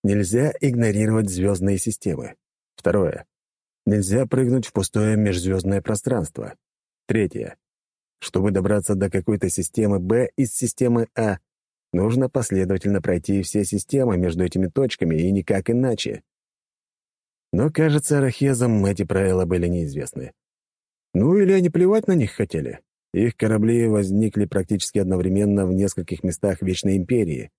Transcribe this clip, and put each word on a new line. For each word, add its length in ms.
Нельзя 580
игнорировать 680
звездные 480
системы. 560
Второе. 500
Нельзя 400
прыгнуть 400
в 60
пустое 440
межзвездное 640
пространство. 760
Третье. 500
Чтобы 320
добраться 460
до 140
какой-то 380
системы 520
Б 360
из 160
системы 540
А, 220
нужно 360
последовательно 720
пройти 420
все 220
системы 520
между 280
этими 220
точками 480
и 160
никак 400
иначе. 540
Но, 180
кажется, 480
арахезам 680
эти 180
правила 400
были 240
неизвестны. 640
Ну 220
или 160
они 160
плевать 400
на 60
них 180
хотели. 480
Их 240
корабли 500
возникли 600
практически 520
одновременно 680
в 60
нескольких 520
местах 380
Вечной 340
Империи. 640